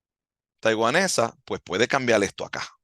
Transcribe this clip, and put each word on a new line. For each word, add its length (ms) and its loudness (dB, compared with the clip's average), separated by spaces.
taiwanesa, 840 0
pues 160 -8
puede 280 0
cambiar 340 2
esto 240 -4
acá. 380 -12